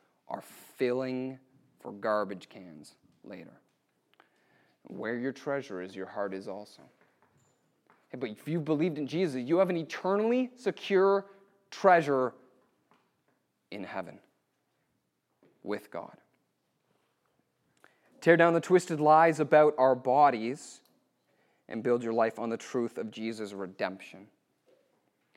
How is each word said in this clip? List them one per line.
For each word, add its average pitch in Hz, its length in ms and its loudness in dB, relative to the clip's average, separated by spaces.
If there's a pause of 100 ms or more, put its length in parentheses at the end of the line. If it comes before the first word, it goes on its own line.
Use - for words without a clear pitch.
(280)
are - 140 -10 (340)
filling 131 640 -4 (400)
for 120 100 -14
garbage 101 580 -4
cans 85 460 -20 (300)
later. - 340 -18 (1300)
Where 113 320 -10
your 127 160 -6
treasure 135 500 -8
is, 95 140 -14
your 95 100 -10
heart 101 280 -6
is 98 120 -12
also. 104 360 -16 (1300)
Hey, 131 60 -12
but 123 140 -8
if 107 180 -14
you've 160 160 -4
believed 151 320 -2
in 147 100 -6
Jesus, 139 400 -4
you 165 120 2
have 185 100 4
an 180 80 -2
eternally 220 800 -2
secure 196 680 0 (440)
treasure 143 600 4 (1400)
in 101 140 -12
heaven 92 340 -12 (1400)
with 101 280 -10
God. - 260 -14 (2000)
Tear 165 160 8
down 170 160 6
the 165 60 0
twisted 175 380 2
lies 156 420 6
about 151 360 6
our 131 180 4
bodies 127 840 0 (880)
and 113 140 -8
build 123 200 2
your 113 120 -4
life 113 240 0
on 117 100 -6
the 113 80 -4
truth 120 400 -6
of 107 140 -8
Jesus' 110 420 -8
redemption. 95 720 -10 (1120)